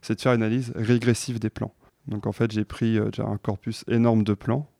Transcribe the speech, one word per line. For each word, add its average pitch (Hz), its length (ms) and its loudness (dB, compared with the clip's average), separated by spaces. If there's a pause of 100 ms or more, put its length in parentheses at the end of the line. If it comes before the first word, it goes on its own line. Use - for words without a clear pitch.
c'est - 140 -4
de - 80 -8
faire 131 100 4
une 113 100 2
analyse 117 320 -2
régressive 117 640 2
des 107 120 -2
plans. - 240 -8 (340)
Donc 104 180 -6
en 104 60 -2
fait, 113 180 0
j'ai 107 140 0
pris, 113 340 0
euh, 107 120 0
déjà 104 140 -6
un 104 120 -2
corpus - 520 -6
énorme 113 360 4
de 104 80 2
plans. 120 340 -2 (140)